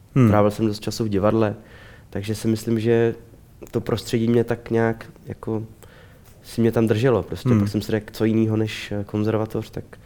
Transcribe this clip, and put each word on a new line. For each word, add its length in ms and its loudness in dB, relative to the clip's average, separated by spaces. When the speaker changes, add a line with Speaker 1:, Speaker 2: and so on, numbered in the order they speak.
Speaker 1:
Hmm. 140 6
Speaker 2:
trávil 220 6
jsem 160 -2
dost 140 -4
času 240 -4
v 40 -2
divadle, 460 2
takže 240 -6
si 140 -4
myslím, 320 -2
že 340 2
to 100 -2
prostředí 480 -2
mě 160 4
tak 260 -6
nějak 360 0
jako 360 -8
si 180 -8
mě 120 4
tam 140 2
drželo 360 2
prostě. 260 -6
Speaker 1:
Hmm. 120 4
Speaker 2:
Pak 80 2
jsem 140 -2
si 100 -4
řekl, 200 -2
co 120 -2
jinýho 320 2
než, 360 -4
eh, 120 -6
konzervatoř, 640 -2
tak 140 -10